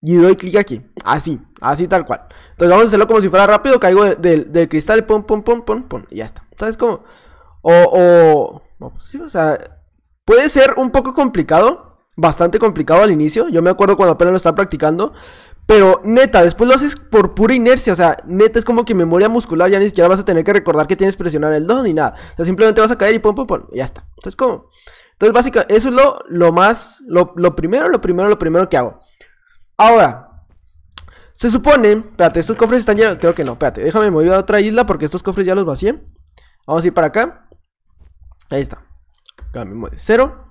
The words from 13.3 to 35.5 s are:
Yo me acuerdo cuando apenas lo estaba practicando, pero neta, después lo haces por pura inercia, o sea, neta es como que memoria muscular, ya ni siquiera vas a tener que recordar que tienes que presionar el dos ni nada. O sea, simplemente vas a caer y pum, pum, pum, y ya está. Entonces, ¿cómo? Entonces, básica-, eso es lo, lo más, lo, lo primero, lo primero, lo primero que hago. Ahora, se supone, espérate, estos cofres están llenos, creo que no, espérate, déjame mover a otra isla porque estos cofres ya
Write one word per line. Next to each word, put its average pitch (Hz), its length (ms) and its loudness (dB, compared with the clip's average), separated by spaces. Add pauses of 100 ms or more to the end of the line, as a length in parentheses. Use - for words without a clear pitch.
Yo 165 140 0
me 180 80 2
acuerdo 196 260 2
cuando 180 160 2
apenas 175 200 0
lo 185 40 0
estaba 165 180 0
practicando, 175 580 -4 (540)
pero 190 380 6
neta, 226 380 2
después 214 260 0
lo 254 60 6
haces 285 200 -4
por - 400 0
pura 226 180 2
inercia, 247 380 0
o 180 40 0
sea, 165 300 0
neta 214 320 0
es 226 60 -2
como 233 220 -2
que 226 100 -2
memoria 175 320 2
muscular, 185 420 -2
ya 196 100 2
ni 202 80 0
siquiera 180 200 2
vas 190 140 2
a 190 40 -10
tener 165 200 -2
que 196 80 0
recordar 156 340 0
que 180 80 -2
tienes 190 220 -2
que 185 60 -12
presionar 151 280 -4
el 156 160 -4
dos 254 160 -2
ni 190 100 -2
nada. 147 200 -4 (200)
O - 40 -20
sea, 165 80 -4
simplemente 208 340 0
vas 220 100 2
a 233 80 -4
caer 208 180 0
y 220 40 -4
pum, 208 160 -2
pum, 254 100 -8
pum, - 180 -8 (100)
y 120 60 -10
ya 131 40 -6
está. - 280 -14
Entonces, - 260 -18
¿cómo? 247 320 -6 (420)
Entonces, 220 220 0
básica-, 233 340 0
eso 220 220 0
es 247 40 -4
lo, 269 260 0 (100)
lo 170 240 0
más, 208 520 -2
lo, 175 300 -2
lo 175 180 0
primero, 175 360 -4
lo 190 100 0
primero, 180 300 -2
lo 208 100 0
primero 175 300 -2
que - 80 -2
hago. 120 240 -6 (760)
Ahora, 214 680 2 (880)
se - 160 -4
supone, 247 420 2
espérate, 180 480 -2
estos 190 160 -6
cofres 233 240 0
están 220 160 -2
llenos, 214 220 0
creo 170 180 0
que 165 80 -6
no, 127 100 -8
espérate, 120 280 -6
déjame 208 280 0
mover 170 240 0
a 190 60 2
otra 208 220 -2
isla 214 240 -2
porque 165 180 -4
estos 156 180 -8
cofres 190 240 -4
ya 185 80 -2